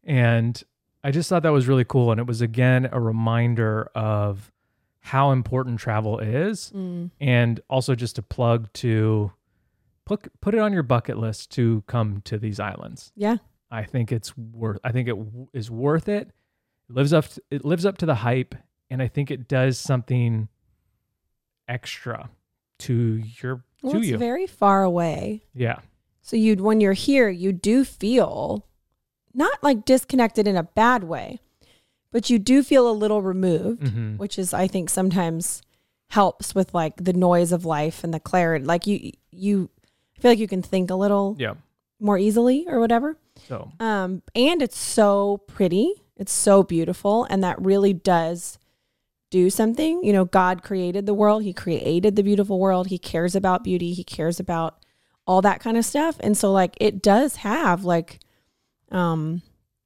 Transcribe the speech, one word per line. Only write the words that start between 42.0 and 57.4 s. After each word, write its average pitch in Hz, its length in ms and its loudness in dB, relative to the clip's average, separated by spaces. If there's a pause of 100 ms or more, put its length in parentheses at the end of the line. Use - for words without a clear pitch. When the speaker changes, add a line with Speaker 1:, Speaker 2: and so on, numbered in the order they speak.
Speaker 2:
more 208 180 2
easily 240 500 2
or 262 120 0
whatever. 233 380 0 (300)
Speaker 1:
So. - 320 -10
Speaker 2:
Um, 190 420 -4 (120)
and 285 280 2
it's - 160 -4
so 202 600 2 (100)
pretty. 196 440 0 (240)
It's 196 160 -8
so 196 300 6
beautiful. 185 600 0
And 190 180 -2
that 180 180 -2
really 196 320 4
does 170 680 -2 (720)
do 185 200 4
something. 311 540 0
You 208 80 4
know, 190 120 4
God 180 380 2
created 185 440 -4
the 208 80 0
world. 214 280 4
He 196 100 -4
created 180 600 0
the 202 80 4
beautiful 202 380 2
world. 185 260 2
He 185 120 -6
cares 175 360 -2
about 185 300 2
beauty. 175 280 -2
He 175 120 -10
cares 170 340 -4
about 165 400 -4 (480)
all 185 160 4
that 202 160 4
kind 226 180 -4
of 233 80 0
stuff. 302 360 -2
And 208 160 0
so, 196 160 2
like, 190 280 2
it 208 220 0
does 226 340 4
have, 226 480 0